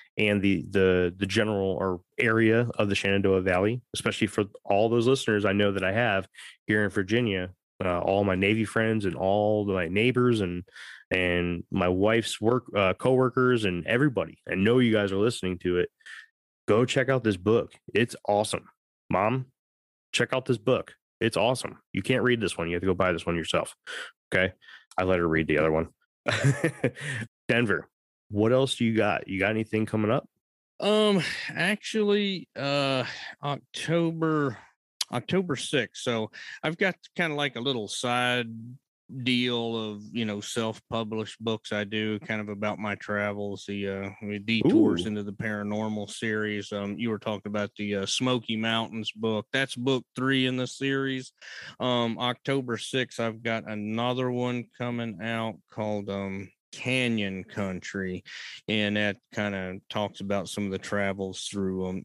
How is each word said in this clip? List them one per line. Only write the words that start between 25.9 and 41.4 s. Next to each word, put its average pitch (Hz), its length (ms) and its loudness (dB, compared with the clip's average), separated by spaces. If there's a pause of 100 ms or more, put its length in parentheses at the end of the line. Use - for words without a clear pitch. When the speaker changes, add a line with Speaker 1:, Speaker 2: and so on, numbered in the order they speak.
Speaker 1:
<laughs> 131 1200 -2
Denver, 113 420 2 (400)
what 107 220 4
else 131 240 4
do 120 100 2
you 113 100 2
got? 104 320 2
You 95 120 -4
got 98 120 2
anything 110 340 0
coming 107 260 0
up? 135 160 0 (520)
Speaker 2:
Um, 208 420 4 (280)
actually, 202 1040 0
uh, 139 500 0 (380)
October, 156 1120 0 (540)
October 180 440 0
sixth. - 460 -2
So 113 300 -2 (320)
I've 156 140 -2
got 190 180 2 (200)
kinda 165 200 0
like 143 200 -2
a 117 60 -6
little 120 260 -2
side 123 600 0 (760)
deal 120 540 0
of, 107 240 -6 (100)
you 113 140 -2
know, 104 160 -4
self-published 110 1000 -4
books 110 320 -4